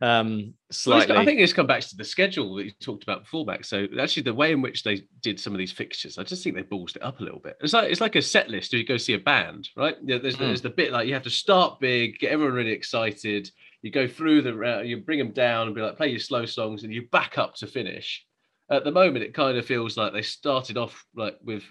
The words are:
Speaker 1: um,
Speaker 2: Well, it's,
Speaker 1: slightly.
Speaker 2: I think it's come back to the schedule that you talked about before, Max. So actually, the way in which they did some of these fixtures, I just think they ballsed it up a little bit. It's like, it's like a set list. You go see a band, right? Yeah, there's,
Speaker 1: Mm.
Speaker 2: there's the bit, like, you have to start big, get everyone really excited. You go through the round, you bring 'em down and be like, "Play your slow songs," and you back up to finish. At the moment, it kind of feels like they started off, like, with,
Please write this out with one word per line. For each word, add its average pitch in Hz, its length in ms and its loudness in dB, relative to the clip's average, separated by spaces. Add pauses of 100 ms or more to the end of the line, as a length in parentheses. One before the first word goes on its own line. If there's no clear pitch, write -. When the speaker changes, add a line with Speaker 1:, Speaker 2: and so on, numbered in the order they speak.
Speaker 1:
um, 117 260 4 (100)
Speaker 2:
Well, 104 80 -4 (240)
it's, - 100 -10
Speaker 1:
slightly. 117 380 6
Speaker 2:
I - 80 6
think 294 140 4
it's 180 140 6
come 151 140 2
back 120 140 2
to - 140 -12
the 101 80 -10
schedule 165 520 0
that 98 100 -6
you 104 60 -10 (100)
talked 117 220 -10
about 101 200 -4
before, 160 220 -6
Max. - 240 -6
So 98 180 -2 (120)
actually, 147 240 0
the 117 100 0
way 147 200 4
in 139 80 2
which - 220 -4
they 101 200 -2 (180)
did 104 180 -4
some 107 140 -8
of 95 60 -4
these 92 120 -6
fixtures, - 460 -10
I 90 60 -6
just 180 200 -10
think 175 120 -4
they 92 80 -8
ballsed 92 320 -10
it - 80 -16
up 135 160 -8
a 107 40 -8
little - 160 -10
bit. - 220 -14
It's 156 120 -2
like, 226 180 4
it's 175 100 0
like 220 140 2
a 160 60 4
set - 280 2
list. 104 240 -6
You 117 120 2
go 127 120 0
see 113 160 0
a 101 60 0
band, 85 560 0
right? 147 280 -2
Yeah, 131 160 0
there's, 127 160 -4
Speaker 1:
Mm. 120 40 -8
Speaker 2:
there's 127 220 0
the 127 80 -4
bit, 156 220 0
like, 117 160 0
you 131 60 -2
have 127 100 -4
to 120 60 -6
start 185 500 4
big, 120 400 2
get 131 120 0
everyone 147 240 2
really 117 160 0
excited. 104 800 -2 (300)
You 107 100 -10
go 131 160 2
through 151 340 4
the 127 120 0
round, 113 360 -2
you 117 80 -4
bring 147 240 -2
'em 117 100 -4
down 117 360 2
and 110 80 -6
be 113 60 -6
like, 107 140 -4
"Play 151 140 0
your 117 100 -4
slow 120 260 -2
songs," 110 380 -6
and 110 100 -10
you 120 200 -8
back - 240 2
up 120 180 0
to 107 120 -12
finish. - 580 -8 (440)
At - 140 2
the 147 80 -2
moment, 160 320 4
it - 100 -8
kind 135 240 2
of 110 80 -2
feels 117 300 -2
like 107 160 0
they 104 100 -4
started 127 560 -2
off, - 280 -8 (100)
like, 110 260 -6
with, 107 300 -8